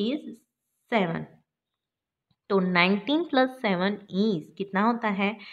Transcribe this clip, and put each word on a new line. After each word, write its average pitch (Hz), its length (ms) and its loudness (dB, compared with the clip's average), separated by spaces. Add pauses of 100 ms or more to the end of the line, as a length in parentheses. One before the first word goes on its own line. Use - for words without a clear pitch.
is 247 280 -4 (640)
सेवन। 165 340 0 (1200)
तो 196 100 4
नाइनटीन 190 680 2
प्लस 262 220 4 (120)
सेवन 202 340 0
is 196 600 -2
कितना 190 240 -2
होता 233 260 0 (120)
है? 208 160 -2 (160)